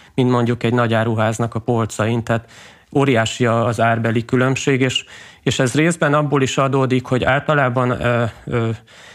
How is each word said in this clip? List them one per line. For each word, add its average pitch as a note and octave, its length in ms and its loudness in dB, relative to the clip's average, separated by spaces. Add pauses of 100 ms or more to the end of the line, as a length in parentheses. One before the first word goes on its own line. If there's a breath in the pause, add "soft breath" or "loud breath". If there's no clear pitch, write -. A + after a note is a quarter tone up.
(140 loud breath)
mint B2 160 2
mondjuk A#2+ 320 0
egy A#2 100 0
nagy A#2 220 0
áruháznak A2+ 600 -2
a A#2 40 -6
polcain. A2+ 640 -2
Tehát A2+ 280 -4 (460 loud breath)
óriási B2 500 2
a, A2+ 200 2
az A2+ 140 -2
árbeli A2+ 440 0
különbség, C3 560 0
és, B2+ 240 0 (380 loud breath)
és - 160 0
ez B2+ 160 0
részben D#3 400 2
abból D3 280 2
is B2+ 160 -2
adódik, C3 460 0
hogy A#2+ 200 -2
általában, C3 680 0
ö, A#2+ 340 0 (200 loud breath)
ö, A#2 240 -2 (460 loud breath)